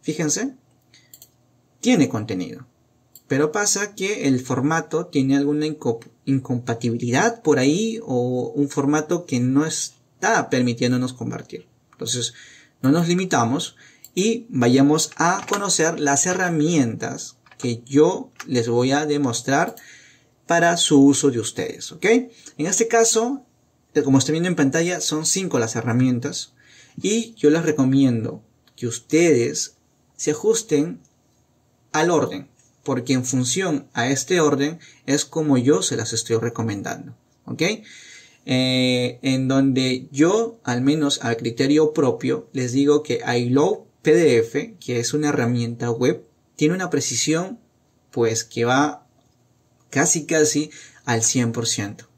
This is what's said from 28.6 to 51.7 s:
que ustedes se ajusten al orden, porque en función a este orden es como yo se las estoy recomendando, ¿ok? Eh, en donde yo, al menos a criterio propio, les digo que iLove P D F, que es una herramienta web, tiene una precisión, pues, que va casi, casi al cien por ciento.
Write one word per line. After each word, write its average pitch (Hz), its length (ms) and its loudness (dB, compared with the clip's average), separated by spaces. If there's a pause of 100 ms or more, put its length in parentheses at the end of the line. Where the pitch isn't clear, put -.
que - 100 -10
ustedes 139 880 0 (420)
se - 140 -4
ajusten 165 680 0 (960)
al 160 180 2
orden, 139 380 -2 (340)
porque 127 300 -2
en 127 100 0
función 139 720 -2
a 120 160 -2
este 165 320 0
orden 147 380 0 (260)
es 143 180 0
como 151 340 0
yo 123 260 2
se - 120 -4
las 117 160 -6
estoy 113 280 -2
recomendando, 113 760 -6 (300)
¿ok? - 160 -6 (840)
Eh, 127 760 0
en 131 260 0
donde 131 640 2
yo, 190 540 2
al 123 160 0
menos 143 420 0
a 117 120 -2
criterio 143 580 2
propio, 127 580 -2
les 127 220 -4
digo 143 300 2
que 117 220 -2
iLove 127 600 0 (160)
P 156 120 4
D 156 260 6
F, 123 420 -4
que 123 180 -4
es 113 140 -4
una 151 160 0
herramienta 120 600 -2
web, 123 340 -2 (300)
tiene 156 200 2
una 185 160 -6
precisión, 156 680 -2 (520)
pues, 113 320 0
que - 200 -4
va 135 440 0 (840)
casi, - 380 -2
casi 151 420 0 (340)
al 113 200 -2
cien 117 280 0
por 117 140 -6
ciento. 104 420 -6 (100)